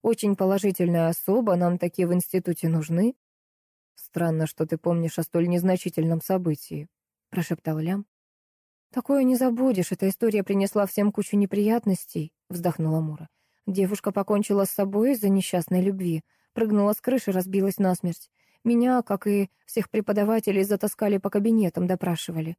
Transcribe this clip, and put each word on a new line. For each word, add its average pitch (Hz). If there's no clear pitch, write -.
Очень 214
положительная 185
особа, 196
нам 175
такие 175
в 175
институте 175
нужны». 165
«Странно, 165
что -
ты 160
помнишь 170
о 170
столь 170
незначительном 175
событии», 160
прошептал 160
Лям. 185
«Такое 277
не 254
забудешь, 240
эта 190
история 208
принесла 196
всем 202
кучу 208
неприятностей», 202
вздохнула 165
Мура. 156
«Девушка 196
покончила 202
с 190
собой 208
из-за 208
несчастной 180
любви, 185
прыгнула 214
с -
крыши, 247
разбилась 190
насмерть. 180
Меня, 240
как -
и 202
всех -
преподавателей, 208
затаскали 208
по 190
кабинетам, 202
допрашивали. 170